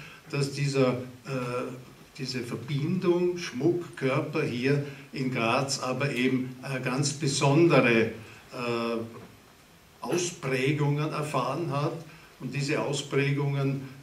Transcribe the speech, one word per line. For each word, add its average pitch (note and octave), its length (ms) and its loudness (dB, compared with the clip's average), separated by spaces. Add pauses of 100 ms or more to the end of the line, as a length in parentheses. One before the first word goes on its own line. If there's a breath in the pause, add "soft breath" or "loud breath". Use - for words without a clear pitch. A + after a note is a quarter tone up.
(280 loud breath)
dass C#3+ 240 -2
dieser, C3+ 380 2 (340)
äh, B2+ 460 -4 (480)
diese B2 220 -6
Verbindung F3 1000 0
Schmuck, D3+ 580 0
Körper C#3+ 460 0
hier C3 420 0 (300 loud breath)
in B2+ 180 -2
Graz B2 480 0
aber B2+ 320 -2
eben, B2+ 500 0
äh, C3+ 180 -6
ganz B2+ 340 0
besondere, C#3 960 6 (420 loud breath)
äh, A#2 440 -2 (1040)
Ausprägungen D3 1120 0
erfahren C#3+ 600 -2
hat. D3 220 0 (480 loud breath)
Und B2 140 -8
diese C#3 260 0
Ausprägungen C#3 1040 0 (200 loud breath)